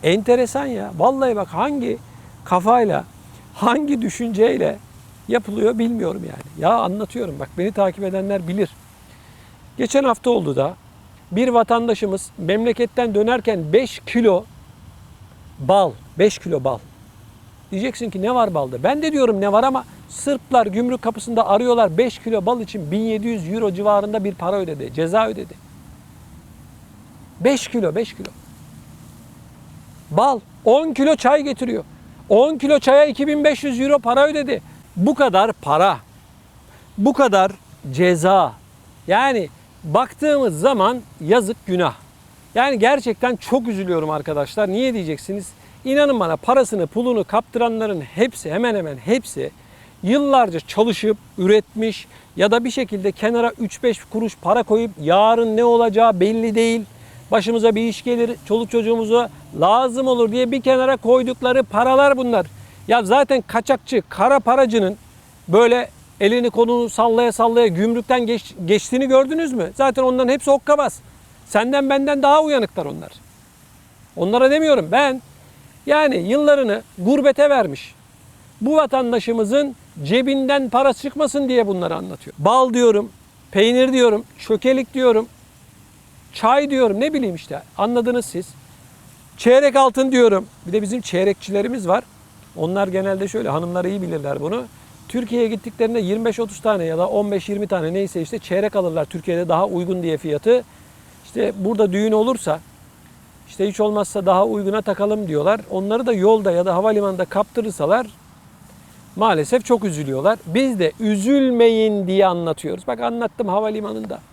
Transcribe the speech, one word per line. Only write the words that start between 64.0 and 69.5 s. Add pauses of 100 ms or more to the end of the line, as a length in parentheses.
kara
paracının (520)
böyle (300)
elini
kolunu
sallaya
sallaya
gümrükten
geç-, (120)
geçtiğini
gördünüz